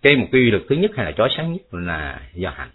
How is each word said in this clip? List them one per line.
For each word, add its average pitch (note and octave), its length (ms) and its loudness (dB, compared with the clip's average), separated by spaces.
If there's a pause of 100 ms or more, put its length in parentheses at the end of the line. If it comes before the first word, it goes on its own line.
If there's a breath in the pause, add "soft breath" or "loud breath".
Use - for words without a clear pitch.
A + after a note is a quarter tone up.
cái, C#3+ 140 6
một A#2 160 0
cái C3 80 6
uy B2 100 6
lực G2+ 180 2
thứ C#3 80 2
nhất G3 200 0
hay G#2+ 100 -4
là D#2 60 -8
chói G#2+ 240 2
sáng E3 160 -6
nhất F3 100 -8 (120)
là D#2 460 -6 (140)
do F2 220 -6
hạnh. C2+ 180 -12